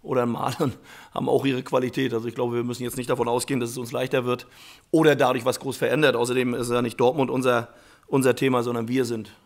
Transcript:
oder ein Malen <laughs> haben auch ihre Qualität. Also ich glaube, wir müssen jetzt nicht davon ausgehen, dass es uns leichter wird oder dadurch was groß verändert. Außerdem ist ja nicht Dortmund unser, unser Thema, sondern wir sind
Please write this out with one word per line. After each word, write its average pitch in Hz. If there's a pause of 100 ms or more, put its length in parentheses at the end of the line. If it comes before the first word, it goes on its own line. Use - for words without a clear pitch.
oder 127
ein 120
Malen 123 (200)
<laughs> -
haben 139
auch 131
ihre 131
Qualität. 127
Also 117
ich 113
glaube, 120
wir 120
müssen 120
jetzt 120
nicht 127
davon 120
ausgehen, 120
dass 117
es 123
uns 120
leichter 127
wird 123 (460)
oder 156
dadurch 127
was 127
groß 131
verändert. 127
Außerdem 123
ist 117
ja 120
nicht 117
Dortmund 127
unser, 123 (360)
unser 131
Thema, 127
sondern 117
wir 127
sind 113 (100)